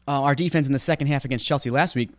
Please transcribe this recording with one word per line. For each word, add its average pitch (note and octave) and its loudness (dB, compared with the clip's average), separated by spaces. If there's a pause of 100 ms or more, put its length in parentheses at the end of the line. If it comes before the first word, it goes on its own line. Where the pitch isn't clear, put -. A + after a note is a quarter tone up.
uh, C#3 -2
our C#3+ 4
defense D#3+ 0
in C3+ 0
the C#3 2
second D3 0
half C#3+ 0
against C3 -4
Chelsea C#3+ 0
last D3 0
week B2 -2